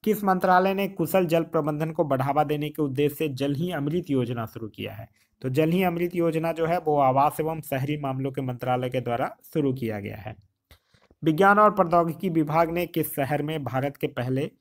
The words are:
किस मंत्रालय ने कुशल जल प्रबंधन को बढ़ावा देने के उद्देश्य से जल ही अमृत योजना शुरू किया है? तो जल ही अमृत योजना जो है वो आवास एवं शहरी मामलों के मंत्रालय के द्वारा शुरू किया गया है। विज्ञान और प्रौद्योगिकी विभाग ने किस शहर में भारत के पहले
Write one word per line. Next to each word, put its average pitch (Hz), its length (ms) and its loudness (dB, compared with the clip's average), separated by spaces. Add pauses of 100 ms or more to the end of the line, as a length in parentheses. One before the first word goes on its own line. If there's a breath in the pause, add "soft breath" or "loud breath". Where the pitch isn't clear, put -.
किस 208 200 0
मंत्रालय 185 500 4
ने 196 140 -2
कुशल 185 380 0
जल 165 180 2
प्रबंधन 156 480 -2
को 165 120 0
बढ़ावा 139 400 0
देने 147 260 -2
के 151 120 -6
उद्देश्य 143 340 0
से 156 140 -2
जल 139 240 -2
ही 170 180 -4
अमृत 151 380 -2
योजना 123 360 0
शुरू 113 220 -12
किया 101 260 -10
है? - 300 -18 (180)
तो 131 80 -4
जल 156 200 2
ही 180 140 2
अमृत 175 320 -2
योजना 165 360 0
जो 165 140 -2
है 170 140 2
वो 151 200 2
आवास 139 400 4
एवं 160 220 -4
शहरी 135 360 -4
मामलों 135 340 -4
के 135 100 -6
मंत्रालय 127 480 -2
के 127 120 -4
द्वारा 120 340 -4 (180)
शुरू 139 200 0
किया 113 260 -4
गया 104 180 -10
है। 107 180 -14 (880 soft breath)
विज्ञान 190 360 6
और 214 120 8
प्रौद्योगिकी 170 580 2
विभाग 160 400 2
ने 175 160 -2
किस 160 300 -4
शहर 147 260 0
में 151 220 -4
भारत 131 340 -4
के 151 100 -4
पहले 131 540 -4